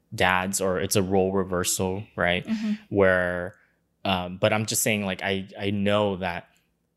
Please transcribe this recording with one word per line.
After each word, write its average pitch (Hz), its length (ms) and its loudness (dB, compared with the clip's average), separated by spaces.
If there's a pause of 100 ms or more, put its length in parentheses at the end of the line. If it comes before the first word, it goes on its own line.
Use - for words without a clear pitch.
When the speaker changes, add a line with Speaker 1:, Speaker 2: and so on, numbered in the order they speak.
(140)
Speaker 1:
dads, 92 460 2
or 92 200 0
it's 98 160 -2
a 101 60 4
role 95 300 2
reversal, 95 720 -2 (120)
right? 87 300 0
Speaker 2:
Mm-hmm. - 260 -4 (160)
Speaker 1:
Where, 92 640 2 (500)
um, 92 340 -2
but 107 140 4
I'm 107 140 0
just - 160 -2
saying, 104 220 0
like, 92 180 -4
I, 95 260 -2 (100)
I 101 120 -2
know 104 460 2
that 87 320 -6 (480)